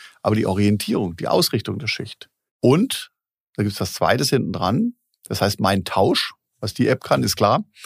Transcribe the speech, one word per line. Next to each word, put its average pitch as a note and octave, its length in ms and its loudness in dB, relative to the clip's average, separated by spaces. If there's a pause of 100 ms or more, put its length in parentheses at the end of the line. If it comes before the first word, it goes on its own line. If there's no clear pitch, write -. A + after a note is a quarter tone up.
(200)
aber G#2+ 140 0
die G#2+ 100 0
Orientierung, G2+ 680 0
die - 120 -6
Ausrichtung C3+ 520 -2
der A2+ 80 -10
Schicht. - 420 -10 (300)
Und D#3+ 500 2 (460)
da - 80 -2
gibt's G#2 180 -4
was F#2+ 120 -4
Zweites A2+ 360 2
hinten - 240 0
dran, F#3+ 400 0 (340)
das - 140 -4
heißt G2+ 180 0
Mein G2 260 0
Tausch. - 480 0 (300)
Was A2 120 -8
die B2 120 2
App - 160 0
kann, C3+ 200 0
ist G#2 120 -2
klar. A2+ 280 2 (220)